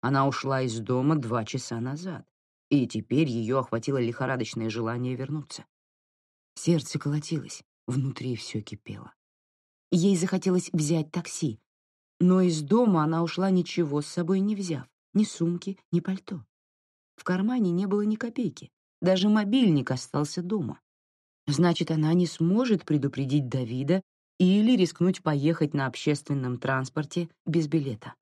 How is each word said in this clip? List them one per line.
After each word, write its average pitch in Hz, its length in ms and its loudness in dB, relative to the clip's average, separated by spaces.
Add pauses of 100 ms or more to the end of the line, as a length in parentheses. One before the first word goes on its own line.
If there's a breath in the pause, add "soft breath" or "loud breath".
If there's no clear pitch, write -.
Она 135 260 2
ушла 135 340 -2
из 117 200 -4
дома 127 340 2
два 117 300 -2
часа 120 340 -8
назад, 156 480 -8 (420)
и 139 160 4
теперь 127 440 0
её 117 300 0
охватило 123 380 -4
лихорадочное 120 720 -4
желание 120 460 -4
вернуться. 139 500 -8 (920)
Сердце 160 440 -2
колотилось, 147 640 -6 (240)
внутри 127 480 -4
всё - 260 -8
кипело. - 520 -16 (800)
Ей 185 260 4
захотелось 180 560 0
взять 156 400 0
такси, 160 480 -4 (580)
но 185 220 6
из 165 200 2
дома 185 420 4
она 165 200 2
ушла, 180 260 -2
ничего 170 520 0
с 147 60 -8
собой 180 320 0
не 208 160 0
взяв, 170 320 -6 (260)
ни 208 100 4
сумки, 175 540 -2 (140)
ни 170 80 2
пальто. 190 460 -8 (680)
В - 80 -20
кармане 190 480 2
не 180 160 0
было 208 140 0
ни 214 140 0
копейки, 233 560 -6 (300)
даже 185 280 4
мобильник 208 640 4
остался 147 500 -4
дома. 180 380 -4 (680)
Значит, 165 440 2
она 156 220 2
не 180 120 4
сможет 196 600 2
предупредить 135 640 0
Давида 127 520 -2 (380)
или 208 360 6
рискнуть 185 460 2
поехать 151 520 0
на 139 120 0
общественном 131 720 -2
транспорте 139 720 -4 (160)
без 160 220 0
билета. 139 540 -4